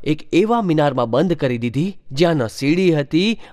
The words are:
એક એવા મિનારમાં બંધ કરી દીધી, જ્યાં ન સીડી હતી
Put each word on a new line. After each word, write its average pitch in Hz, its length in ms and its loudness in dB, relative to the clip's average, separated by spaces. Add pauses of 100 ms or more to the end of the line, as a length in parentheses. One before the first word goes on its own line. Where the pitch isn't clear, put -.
એક - 300 -4
એવા 220 280 2
મિનારમાં 147 480 0
બંધ 160 220 2
કરી 123 260 -2
દીધી, 131 380 -4 (160)
જ્યાં 165 220 2
ન 127 120 0
સીડી 165 480 2
હતી 165 480 0 (100)